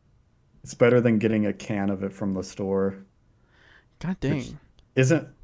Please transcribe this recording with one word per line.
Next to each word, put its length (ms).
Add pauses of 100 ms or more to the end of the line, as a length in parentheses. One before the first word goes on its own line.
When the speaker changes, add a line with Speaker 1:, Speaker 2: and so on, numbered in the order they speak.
(640)
Speaker 1:
It's 120
better 260
than 180
getting 280
a 60
can 380
of 140
it 80
from 220
the 100
store, 520 (1000)
Speaker 2:
God 220
Speaker 1:
which 260
Speaker 2:
dang. 140 (340)
Speaker 1:
isn't 340 (160)